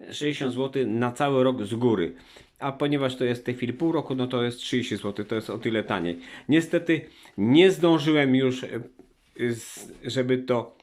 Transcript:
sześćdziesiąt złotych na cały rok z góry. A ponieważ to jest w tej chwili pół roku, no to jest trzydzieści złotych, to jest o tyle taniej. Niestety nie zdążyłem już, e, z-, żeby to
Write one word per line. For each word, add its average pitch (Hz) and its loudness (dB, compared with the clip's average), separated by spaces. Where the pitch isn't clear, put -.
sześćdziesiąt 143 -4
złotych 131 -2
na 117 0
cały 139 2
rok 127 2
z 107 -6
góry. 107 2
A 135 -4
ponieważ 139 0
to 131 -2
jest 120 0
w - -20
tej 123 -4
chwili 123 -4
pół 165 0
roku, 139 -2
no 127 -2
to 127 -2
jest 120 -4
trzydzieści 113 -2
złotych, 101 -6
to 113 -4
jest 110 -6
o 104 -6
tyle 113 -2
taniej. 87 -2
Niestety 165 2
nie 147 6
zdążyłem 151 4
już, 131 2
e, 92 -10
z-, - -10
żeby 127 0
to 127 -4